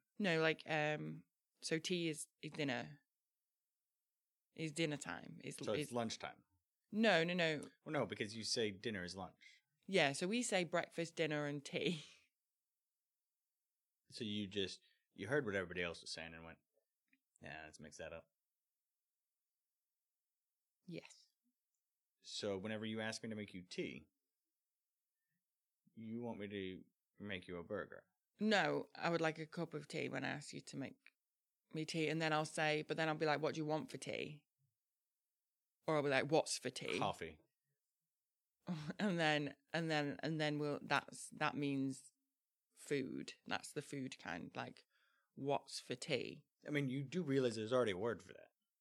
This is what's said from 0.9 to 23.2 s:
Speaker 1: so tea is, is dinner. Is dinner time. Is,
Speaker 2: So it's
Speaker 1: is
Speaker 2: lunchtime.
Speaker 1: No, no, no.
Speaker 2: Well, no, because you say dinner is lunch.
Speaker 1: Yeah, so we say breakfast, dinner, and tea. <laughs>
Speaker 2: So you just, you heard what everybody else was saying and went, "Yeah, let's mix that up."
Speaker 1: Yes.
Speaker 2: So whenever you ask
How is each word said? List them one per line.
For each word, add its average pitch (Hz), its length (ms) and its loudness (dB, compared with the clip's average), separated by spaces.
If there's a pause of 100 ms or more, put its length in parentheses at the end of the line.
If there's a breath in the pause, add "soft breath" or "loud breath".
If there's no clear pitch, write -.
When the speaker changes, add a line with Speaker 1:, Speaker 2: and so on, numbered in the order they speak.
Speaker 1:
so 165 160 0
tea 170 300 0
is, 151 180 -4 (160)
is 156 100 -8
dinner. 135 340 0 (1700)
Is 160 160 -2
dinner 151 240 2
time. - 380 -6 (100)
Is, 143 180 -8
Speaker 2:
So 110 120 0
it's 143 140 0
Speaker 1:
is - 60 -10
Speaker 2:
lunchtime. 113 480 -2 (500)
Speaker 1:
No, 202 320 8
no, 175 100 2
no. 160 260 4 (240)
Speaker 2:
Well, 151 80 -6
no, 135 140 4
because 107 280 -2
you 113 80 -6
say 107 280 2
dinner 95 340 -4
is 87 100 -6
lunch. 92 200 -8 (520 loud breath)
Speaker 1:
Yeah, 160 260 6
so 180 140 -2
we 233 160 2
say 185 220 2
breakfast, 165 520 0
dinner, 151 300 2
and 143 180 -4
tea. 165 460 0
<laughs> - 40 -20 (2000 loud breath)
Speaker 2:
So - 140 -6
you 104 220 0
just, 95 340 -2 (360 soft breath)
you 98 100 -6
heard 139 180 2
what 101 100 0
everybody 90 280 0
else 85 180 -2
was - 100 -14
saying 82 240 -8
and 82 80 -14
went, 82 140 -12 (840)
"Yeah, 73 100 -12 (140)
let's 78 120 -16
mix 76 200 -14
that 80 160 -8
up." 82 100 -10 (2500)
Speaker 1:
Yes. - 240 -12 (1120)
Speaker 2:
So 101 340 -2
whenever 110 300 -4
you 110 140 -2
ask 110 220 -4